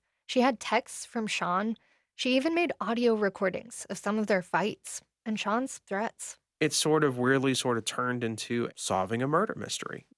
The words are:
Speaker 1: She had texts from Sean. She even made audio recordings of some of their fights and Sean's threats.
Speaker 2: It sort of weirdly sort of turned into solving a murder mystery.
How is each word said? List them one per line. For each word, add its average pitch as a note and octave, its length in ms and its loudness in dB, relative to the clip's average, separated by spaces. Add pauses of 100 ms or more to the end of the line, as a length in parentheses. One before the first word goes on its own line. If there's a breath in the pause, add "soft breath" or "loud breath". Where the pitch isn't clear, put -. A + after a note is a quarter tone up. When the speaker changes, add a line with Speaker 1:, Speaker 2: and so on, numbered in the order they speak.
(260)
Speaker 1:
She - 160 2
had B3 180 4
texts - 460 -2
from A3 220 -4
Sean. F#3+ 500 -2 (400 soft breath)
She B3+ 200 2
even D#4+ 180 2
made E4+ 240 2
audio A3+ 340 2
recordings - 760 -2
of F#3+ 80 -8
some G#3 200 -2
of G#3+ 100 0
their F#3+ 140 2
fights - 600 -2 (240)
and A3 120 -2
Sean's A#3 480 -2
threats. - 520 -6 (240)
Speaker 2:
It D3+ 100 2
sort D3+ 320 4
of C3 140 2
weirdly C3 360 4
sort A#2+ 240 0
of G#2+ 60 -4
turned B2 400 -2
into A#2 540 -2
solving G2 440 0
a C3 60 0
murder E3+ 300 2
mystery. - 480 -8 (120)